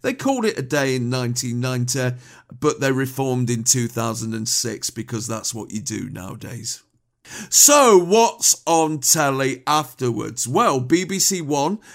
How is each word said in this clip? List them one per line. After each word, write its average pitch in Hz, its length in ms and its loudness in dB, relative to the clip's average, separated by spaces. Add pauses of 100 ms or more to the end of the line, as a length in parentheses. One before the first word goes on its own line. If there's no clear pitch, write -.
they 262 100 0
called 262 320 0
it 214 140 0
a - 20 -4
day 135 340 0
in 120 140 -2
nineteen 123 500 -2
ninety, 127 520 -2 (480)
but 147 200 0
they 135 120 2
reformed 131 580 -2
in 120 140 -2
two 120 240 0
thousand 113 480 -4
and 110 120 -6
six - 440 -4
because 117 340 -8
that's 113 300 -6
what 107 160 -12
you 107 100 -8
do 104 300 -8
nowadays. 104 720 -12 (680)
So, 277 480 8
what's 196 720 2
on 160 320 2
telly 135 640 0
afterwards? 120 840 -2
Well, 151 320 2
B 160 260 2
B 190 140 -4
C 185 220 0
One 151 380 0 (160)